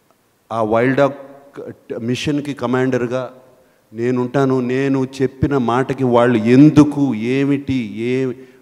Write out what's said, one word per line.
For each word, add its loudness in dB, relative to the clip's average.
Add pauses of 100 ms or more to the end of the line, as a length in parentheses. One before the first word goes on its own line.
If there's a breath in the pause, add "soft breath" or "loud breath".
(520)
ఆ -2
వైల్డ్ 0
డాగ్ 2 (880)
మిషన్కి -4
కమాండర్గా -4 (580 soft breath)
నేనుంటాను. -2
నేను -2 (140)
చెప్పిన -2
మాటకి -2
వాళ్ళు 4
ఎందుకు, 4
ఏమిటి, -4
ఏ -4 (280 loud breath)